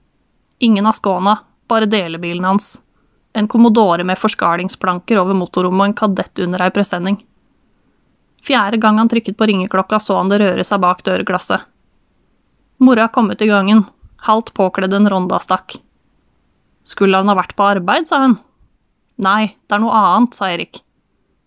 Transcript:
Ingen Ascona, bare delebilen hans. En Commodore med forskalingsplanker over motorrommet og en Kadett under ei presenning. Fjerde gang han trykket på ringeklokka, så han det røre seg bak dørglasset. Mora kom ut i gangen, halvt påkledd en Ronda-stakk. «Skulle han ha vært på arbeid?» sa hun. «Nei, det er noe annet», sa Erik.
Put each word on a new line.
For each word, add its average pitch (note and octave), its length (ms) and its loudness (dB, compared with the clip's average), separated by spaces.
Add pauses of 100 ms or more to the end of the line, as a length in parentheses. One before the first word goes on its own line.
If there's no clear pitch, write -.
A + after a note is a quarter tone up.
(640)
Ingen G#3+ 240 4
Ascona, G3 480 0 (320)
bare A3+ 160 0
delebilen F3 640 -2
hans. G3 300 -2 (580)
En G#3+ 120 0
Commodore A3 600 4
med F#3 80 -2
forskalingsplanker F#3 1040 -2
over F#3+ 160 0
motorrommet F3+ 460 -2
og G3+ 80 0
en G#3 100 -4
Kadett F#3+ 400 -4
under F3+ 240 -4
ei F#3 80 -2
presenning. G3 460 -2 (1200)
Fjerde A3+ 400 -2
gang G#3+ 160 2
han A3+ 160 2
trykket A3+ 240 -2
på A3 140 -2
ringeklokka, F#3+ 500 -2
så G3+ 160 -2
han F#3 160 0
det G#3 80 2
røre F#3 240 0
seg G3 160 -2
bak F3+ 240 0
dørglasset. F#3 640 -4 (1120)
Mora B3+ 320 4
kom A3+ 160 0
ut G#3 160 -4
i G#3+ 60 2
gangen, G3+ 320 4 (420)
halvt A3 320 0
påkledd F#3+ 400 0
en G#3 160 4
Ronda-stakk. F#3 640 -4 (1120)
«Skulle F#3+ 320 2
han G3 80 0
ha G3+ 80 2
vært F3+ 160 -4
på G3+ 160 2
arbeid?» G3+ 400 0
sa C#4+ 140 0
hun. B3+ 160 4 (800)
«Nei, G3+ 320 0 (160)
det G#3 80 0
er G#3+ 80 0
noe A3+ 80 0
annet», G#3+ 480 2
sa G3 80 -4
Erik. E3+ 320 -8 (680)